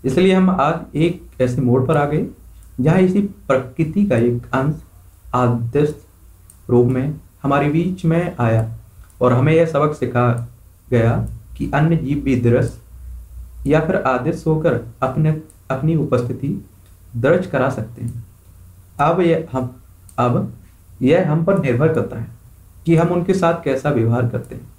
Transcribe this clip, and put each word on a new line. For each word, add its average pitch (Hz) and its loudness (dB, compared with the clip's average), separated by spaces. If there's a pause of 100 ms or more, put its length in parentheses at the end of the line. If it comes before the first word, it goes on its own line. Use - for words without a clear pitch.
इसलिए 180 4
हम 185 4
आज 160 -2
एक 165 -2
ऐसे 123 0
मोड़ 123 4
पर 156 0
आ 143 2
गए 156 -2 (540)
जहाँ 160 4
इसी 185 4
प्रकृति 160 -2
का 123 2
एक 120 0
अंश 139 -2 (520)
आदर्श 123 0 (760)
रूप 120 4
में 135 -2 (220)
हमारे 143 2
बीच 175 -2
में 165 0
आया 113 0 (520)
और 123 4
हमें 127 4
यह 165 4
सबक 151 0
सिखा 123 0 (600)
गया 113 2 (400)
कि - -6
अन्य 156 2
जीव 139 -2
भी 131 0
दृश्य 117 0 (840)
या 151 2
फिर 170 -2
आदर्श 127 -2
होकर 156 0 (220)
अपने, 151 0 (400)
अपनी 139 -2
उपस्थिति 120 -2 (680)
दर्ज 165 0
करा 127 -2
सकते - -10
हैं। - -10 (760)
अब 170 2
यह 165 2
हम, 123 -4 (440)
अब 123 0 (500)
यह 151 2
हम 165 0
पर 190 2
निर्भर 131 0
करता - -4
है 113 -8 (600)
कि 165 4
हम 170 4
उनके 180 0
साथ 170 0
कैसा 135 -2
व्यवहार 120 2
करते - -6
हैं। - -16